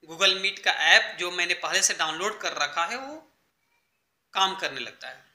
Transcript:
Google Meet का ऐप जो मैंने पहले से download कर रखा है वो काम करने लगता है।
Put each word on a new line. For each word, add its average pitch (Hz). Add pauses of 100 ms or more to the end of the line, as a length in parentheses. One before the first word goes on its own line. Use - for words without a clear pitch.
Google 185
Meet 196
का - (140)
ऐप 190
जो 180
मैंने 180
पहले 170
से 196
download 170
कर 170
रखा 147
है 220
वो 269 (1200)
काम 190
करने 139
लगता 117
है। 131 (120)